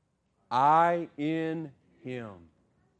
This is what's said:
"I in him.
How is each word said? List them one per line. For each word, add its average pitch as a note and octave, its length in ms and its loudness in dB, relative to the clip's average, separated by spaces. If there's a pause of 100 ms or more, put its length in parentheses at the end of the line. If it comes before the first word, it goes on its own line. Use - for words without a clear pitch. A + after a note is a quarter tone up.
(500)
"I E3 680 2
in D#3+ 560 -4 (320)
him. G#2+ 460 -12 (500)